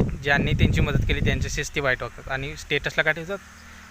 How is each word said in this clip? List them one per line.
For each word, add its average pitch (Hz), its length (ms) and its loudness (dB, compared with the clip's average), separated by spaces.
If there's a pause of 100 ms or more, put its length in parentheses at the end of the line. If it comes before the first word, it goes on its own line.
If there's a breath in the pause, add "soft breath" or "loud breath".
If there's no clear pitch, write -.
(240)
ज्यांनी 143 280 2
त्यांची 147 300 4
मदत 143 260 2
केली 147 120 2
त्यांच्याशीच 139 560 0
ती 156 40 0
वाईट 131 240 0
वागतात - 280 -10
आणि 139 260 -6
स्टेटसला 151 460 -2
काय 151 100 2
ठेवतात 170 240 -6 (540 loud breath)